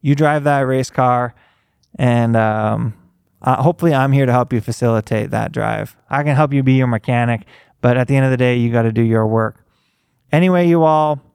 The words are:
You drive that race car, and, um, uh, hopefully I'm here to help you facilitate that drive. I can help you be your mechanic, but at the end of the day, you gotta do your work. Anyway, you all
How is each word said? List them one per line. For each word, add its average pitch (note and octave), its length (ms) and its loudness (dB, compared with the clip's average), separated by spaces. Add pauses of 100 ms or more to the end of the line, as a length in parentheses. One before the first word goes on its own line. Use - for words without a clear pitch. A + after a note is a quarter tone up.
You C#3+ 140 0
drive D3 300 0
that C#3+ 160 2
race C3 280 -2
car, B2 460 0 (640)
and, A#2 380 2
um, A2 560 0 (480)
uh, C3 220 0
hopefully E3+ 320 0
I'm C3+ 180 0
here C#3 140 2
to B2 60 0
help B2 200 0
you A#2 80 0
facilitate A2+ 720 -4
that A2 200 -4
drive. A2 460 -6 (140)
I C#3+ 140 -4
can C#3+ 120 0
help C#3+ 160 0
you C#3 100 0
be C3 120 2
your C3 120 2
mechanic, A#2+ 600 -2 (340)
but B2 160 2
at B2+ 100 0
the C#3 100 0
end C3+ 100 2
of C3 40 0
the B2+ 60 0
day, B2 220 0
you A#2+ 120 0
gotta A#2 220 0
do A#2 80 0
your A2+ 260 2
work. A2 380 -2 (640)
Anyway, F3 380 2
you E3+ 140 4
all D#3 400 0 (120)